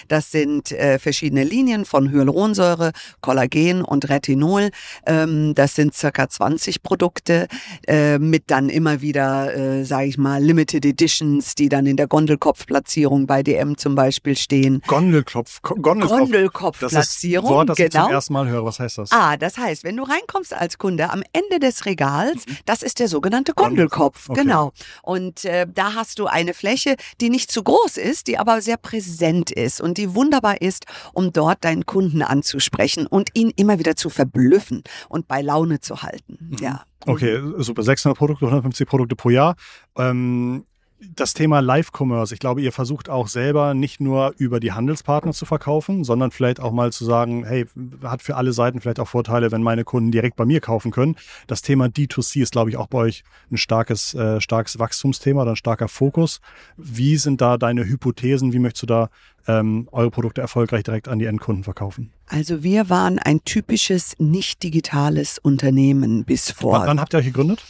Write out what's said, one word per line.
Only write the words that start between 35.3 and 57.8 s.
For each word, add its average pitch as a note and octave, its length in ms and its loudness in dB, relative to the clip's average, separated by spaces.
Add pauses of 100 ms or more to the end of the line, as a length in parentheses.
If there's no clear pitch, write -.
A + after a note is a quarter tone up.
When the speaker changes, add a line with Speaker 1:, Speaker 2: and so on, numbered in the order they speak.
Speaker 1:
Laune D3+ 380 0
zu - 220 -12
halten. - 380 -14
Speaker 2:
Mhm. D#3+ 200 -10
Speaker 1:
Ja. - 220 -8 (240)
Speaker 2:
Okay, B2 340 0 (180)
super. A#2+ 240 -4
Sechshundert C3+ 360 2
Produkte, D3 260 0
hundertfünfzig C3 420 0
Produkte B2 300 0
pro - 140 0
Jahr. C#3+ 260 4 (400)
Ähm, B2 680 -2 (520)
das - 160 -4
Thema D#3 280 2
Live-Commerce, B2+ 720 -2
ich - 60 -16
glaube, B2+ 200 -4
ihr C3 120 -2
versucht C3 360 -6
auch B2+ 180 -4
selber C#3+ 460 0
nicht C#3 300 -4
nur C3+ 340 0
über B2 240 -2
die A2+ 120 -2
Handelspartner D3 600 -2
zu - 140 -10
verkaufen, D#3 580 -2
sondern B2 260 0
vielleicht B2 300 -2
auch B2 120 -4
mal A#2+ 200 0
zu - 140 -8
sagen, A#2 400 0
„Hey, B2 180 -2 (400)
hat B2 160 -8
für - 160 -8
alle B2+ 160 0
Seiten B2 300 0
vielleicht A#2+ 180 -4
auch A#2 80 -4
Vorteile, A#2 420 0
wenn A2+ 120 -2
meine A2+ 220 0
Kunden A#2 280 0
direkt A2+ 240 0
bei A#2 80 0
mir C#3+ 160 2
kaufen A#2 300 -4
können.“ C#3 260 0 (300)
Das - 160 -6
Thema C3 260 2
D C#3+ 180 -2
two - 140 -6
C C#3 220 -4
ist, A#2 100 -2
glaube A2+ 160 2
ich, A2 80 -4
auch A#2+ 120 -8
bei B2+ 100 -2
euch A2+ 260 -2 (260)
ein B2 60 -4
starkes, A2+ 560 -2
äh, A2 300 -2
starkes A2+ 360 -4
Wachstumsthema C3+ 640 -2
oder A2+ 120 0
ein A2 40 -2
starker A2+ 320 -2
Fokus. - 540 -2 (340)
Wie C#3+ 400 0
sind C#3+ 240 0
da B2 160 4
deine A#2+ 300 0